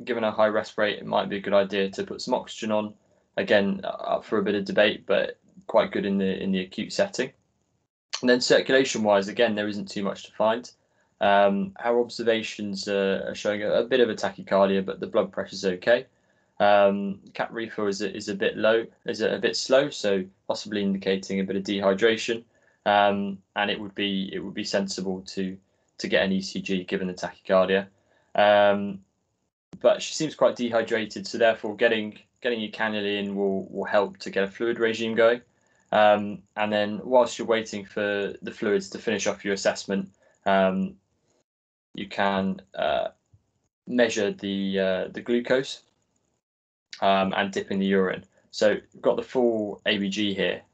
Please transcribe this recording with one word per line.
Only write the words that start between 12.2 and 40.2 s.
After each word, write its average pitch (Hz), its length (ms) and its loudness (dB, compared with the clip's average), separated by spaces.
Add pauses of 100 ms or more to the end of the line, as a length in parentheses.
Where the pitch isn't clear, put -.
uh, 98 380 0
are - 80 -8
showing 104 280 -4
a, 101 80 -2
a 101 140 2
bit 123 160 2
of 113 100 4
a 104 40 -6
tachycardia, 98 680 0
but - 160 -8
the 101 60 -6
blood 98 260 -2
pressure's 98 320 -8
okay. 113 400 2 (560)
Um, 101 600 4 (120)
cap - 200 -6
refill 113 340 -6
is 98 160 -2
a, 98 120 -4
is 104 140 -8
a 101 60 -4
bit 98 240 -2
low, 113 260 2 (220)
is 110 160 -4
a, 101 140 2
a - 20 -6
bit 113 180 -2
slow, 139 320 2
so 98 360 -2 (220)
possibly 104 360 -4
indicating 98 580 -2
a 95 40 -2
bit 95 120 -4
of 98 60 -2
dehydration. 104 840 0 (400)
Um, 101 540 2 (180)
and 104 140 -2
it 104 100 -4
would 101 140 -12
be, 98 360 -4
it 95 100 -8
would 98 140 -12
be 107 100 -8
sensible 95 640 -4
to, 95 280 -8 (420)
to - 100 -6
get 98 140 2
an 95 100 0
E 95 100 0
C 95 180 -8
G 92 240 -4
given 95 220 -4
the 92 80 -6
tachycardia. 95 720 0 (480)
Um, 101 680 4 (800)
but 104 220 4
she - 120 -10
seems 151 200 -4
quite 123 220 2
dehydrated, 110 680 -2
so - 120 -8
therefore 113 380 2
getting, 110 420 0 (220)
getting 120 200 -2
your 107 100 -6
cannula 104 480 -2
in 101 160 -4
will, 98 320 -2
will 95 180 -8
help 98 340 0
to - 120 -14
get 98 140 0
a 98 40 -4
fluid 117 300 -4
regime 113 360 -2
going. 113 260 4 (520)
Um, 104 500 4 (140)
and 107 160 -2
then 104 320 0
whilst 123 340 2
you're 113 80 -6
waiting 110 380 -2
for 101 560 -4
the 110 100 -10
fluids 101 400 -2
to 101 80 -10
finish 104 280 -2
off 101 180 -4
your 101 80 -2
assessment, 98 560 -2 (380)